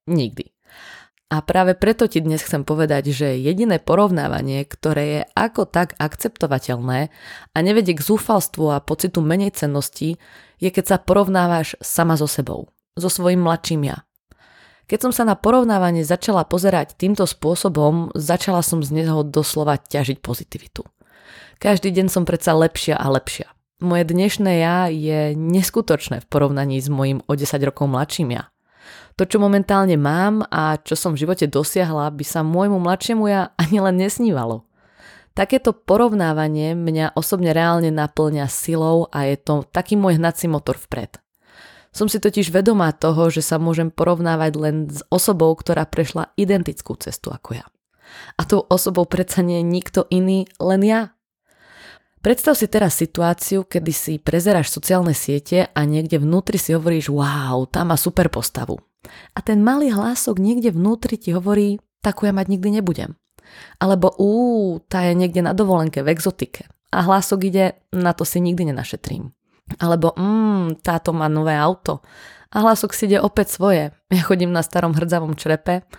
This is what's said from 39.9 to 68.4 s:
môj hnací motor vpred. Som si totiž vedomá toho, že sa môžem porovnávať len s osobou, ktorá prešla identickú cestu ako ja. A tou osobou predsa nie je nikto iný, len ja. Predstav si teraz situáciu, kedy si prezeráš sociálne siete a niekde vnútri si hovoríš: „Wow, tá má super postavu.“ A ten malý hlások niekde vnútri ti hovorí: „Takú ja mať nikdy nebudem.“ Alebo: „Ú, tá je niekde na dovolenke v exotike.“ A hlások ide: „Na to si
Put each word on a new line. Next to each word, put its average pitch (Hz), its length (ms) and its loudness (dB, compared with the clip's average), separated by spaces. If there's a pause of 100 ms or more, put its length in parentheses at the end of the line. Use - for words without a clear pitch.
môj 190 200 4
hnací 165 320 0
motor 147 320 -2
vpred. - 400 -12 (720)
Som 208 200 -2
si 214 80 -2
totiž 196 320 2
vedomá 190 400 4
toho, 160 400 2
že 160 80 -2
sa 160 160 -2
môžem 165 320 0
porovnávať 165 720 0
len 156 160 -2 (120)
s 147 200 -12
osobou, 165 480 2
ktorá 160 320 -2
prešla 160 480 -4
identickú 190 640 -2
cestu - 320 -12
ako - 240 -12
ja. 135 80 -16 (720)
A 160 80 -4
tou - 240 2
osobou 180 400 2
predsa 180 320 -2
nie 175 200 0
je 170 60 0
nikto 175 340 0 (120)
iný, 185 320 2 (160)
len 190 240 2
ja. 220 320 0 (1120)
Predstav 262 320 4
si 214 80 2
teraz 202 320 2
situáciu, 170 640 -2
kedy 165 320 -4
si - 240 -6
prezeráš 170 560 0
sociálne 175 400 0
siete 143 560 0
a 151 160 -4
niekde 156 320 0
vnútri 175 400 0
si - 160 0
hovoríš: 160 320 0
„Wow, 139 640 -2
tá 160 160 -2
má 170 80 2
super - 400 0
postavu.“ - 480 -6 (560)
A - 80 -
ten 208 160 4
malý 262 320 2
hlások 220 480 -2
niekde 226 320 2
vnútri 220 480 -2
ti - 80 -4
hovorí: 202 480 0 (240)
„Takú 208 240 -2
ja 202 80 0
mať 190 160 -2
nikdy 202 320 0
nebudem.“ 165 320 -4 (640)
Alebo: 190 400 4
„Ú, 208 720 2
tá 180 160 0
je 175 80 4
niekde 180 240 2
na 175 160 0
dovolenke 180 480 2
v 143 80 2
exotike.“ - 560 -4 (240)
A 180 160 0
hlások 190 400 2
ide: 190 320 2 (160)
„Na 175 160 2
to 170 160 -4
si 175 160 -2